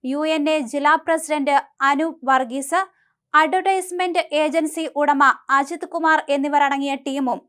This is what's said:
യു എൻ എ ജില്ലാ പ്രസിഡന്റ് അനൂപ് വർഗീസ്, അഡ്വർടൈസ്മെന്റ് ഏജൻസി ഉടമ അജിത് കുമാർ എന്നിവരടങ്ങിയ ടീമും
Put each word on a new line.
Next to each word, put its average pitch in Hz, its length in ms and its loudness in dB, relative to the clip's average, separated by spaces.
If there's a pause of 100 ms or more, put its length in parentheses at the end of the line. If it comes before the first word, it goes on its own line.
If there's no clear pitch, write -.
യു 277 180 -2 (140)
എൻ 294 140 0
എ 311 60 2 (160)
ജില്ലാ 294 220 2
പ്രസിഡന്റ് 302 640 0 (220)
അനൂപ് 285 440 0
വർഗീസ്, 262 560 0 (540)
അഡ്വർടൈസ്മെന്റ് 359 960 0
ഏജൻസി 311 540 0 (100)
ഉടമ 285 260 2 (280)
അജിത് 277 380 -2
കുമാർ 320 300 2 (100)
എന്നിവരടങ്ങിയ 285 680 0 (120)
ടീമും 269 320 -2 (100)